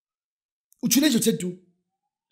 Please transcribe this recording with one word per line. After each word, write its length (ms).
Uthule 260
nje 80
uthe 160
du. 260